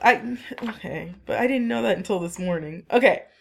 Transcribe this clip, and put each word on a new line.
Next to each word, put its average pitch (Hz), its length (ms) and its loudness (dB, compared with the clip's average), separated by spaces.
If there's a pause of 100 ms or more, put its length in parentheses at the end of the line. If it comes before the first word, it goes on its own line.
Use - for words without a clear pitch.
I, 240 340 4 (320)
okay, 170 460 -10 (100)
but - 140 -2
I 247 80 4
didn't 254 200 0
know 233 140 0
that 226 160 2
until 190 220 -2
this 170 180 -6
morning. 170 540 -6
Okay, 240 320 4 (180)